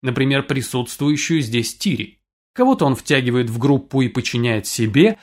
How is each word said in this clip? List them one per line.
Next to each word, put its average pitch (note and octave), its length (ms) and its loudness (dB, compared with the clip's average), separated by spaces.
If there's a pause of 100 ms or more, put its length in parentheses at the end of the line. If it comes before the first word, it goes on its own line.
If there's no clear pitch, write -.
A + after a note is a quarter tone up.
Например, C3+ 400 0
присутствующую C#3+ 1000 -2
здесь A2+ 360 -2
Тири. - 400 -4 (360)
Кого-то B3+ 300 2
он C3+ 120 2
втягивает B2 540 0
в A#2 80 -6
группу C3+ 440 2
и B2 60 0
подчиняет A#2 580 -2
себе, C#3 560 0